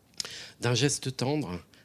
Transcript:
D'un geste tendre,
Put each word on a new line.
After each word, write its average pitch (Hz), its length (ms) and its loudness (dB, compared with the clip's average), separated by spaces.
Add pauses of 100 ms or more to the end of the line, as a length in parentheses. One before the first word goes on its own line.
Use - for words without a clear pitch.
(600)
D'un 120 120 4
geste 131 420 2
tendre, 123 440 0 (260)